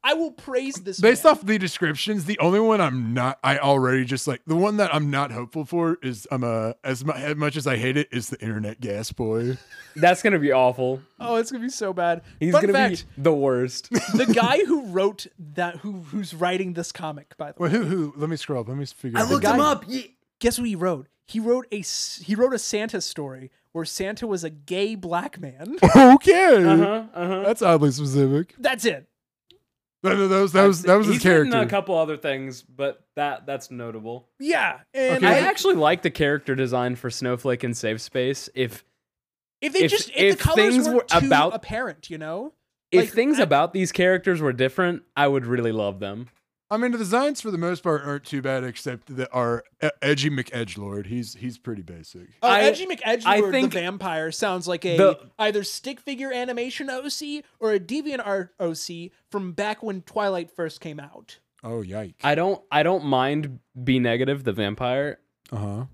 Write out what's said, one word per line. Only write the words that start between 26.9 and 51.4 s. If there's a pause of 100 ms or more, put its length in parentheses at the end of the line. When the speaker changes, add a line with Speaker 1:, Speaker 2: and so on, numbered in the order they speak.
Speaker 3:
uh-huh.
Speaker 2:
That's
oddly
specific.
Speaker 1:
That's
it. (960)
Speaker 2:
That,
that
was,
that
was,
that
was
his
Speaker 3:
He's
written
Speaker 2:
character.
Speaker 3:
a
couple
other
things,
but (100)
that,
that's
notable. (100)
Speaker 1:
Yeah, (120)
and
Speaker 2:
Okay.
Speaker 3:
I
Speaker 1:
I
Speaker 3:
actually
like
the
character
design
for
Snowflake
and
Safe
Space.
If (800)
Speaker 1:
if
they
Speaker 3:
if,
Speaker 1:
just,
if
Speaker 3:
if
Speaker 1:
the
colors
Speaker 3:
things
Speaker 1:
were
Speaker 3:
were
Speaker 1:
too
Speaker 3:
about
Speaker 1:
apparent,
you
know? (400)
Speaker 3:
if
Speaker 1:
Like,
Speaker 3:
things
Speaker 1:
I
Speaker 3:
about
these
characters
were
different, (120)
I
would
really
love
them. (420)
Speaker 2:
I
mean,
the
designs
for
the
most
part
aren't
too
bad,
except
that
our (200)
e-, (140)
Edgy
McEdgelord,
he's,
he's